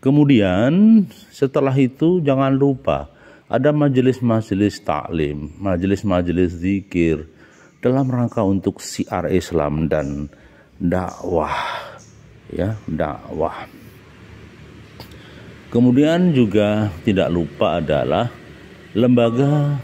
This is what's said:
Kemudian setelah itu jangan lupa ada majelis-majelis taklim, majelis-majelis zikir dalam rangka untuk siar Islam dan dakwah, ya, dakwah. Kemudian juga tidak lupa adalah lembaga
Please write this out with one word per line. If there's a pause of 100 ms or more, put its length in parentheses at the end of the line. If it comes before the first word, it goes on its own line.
Kemudian (240)
setelah
itu
jangan
lupa (320)
ada
majelis-majelis
taklim,
majelis-majelis
zikir (560)
dalam
rangka
untuk
siar
Islam
dan (480)
dakwah, (960)
ya, (140)
dakwah. (2000)
Kemudian
juga (160)
tidak
lupa
adalah (640)
lembaga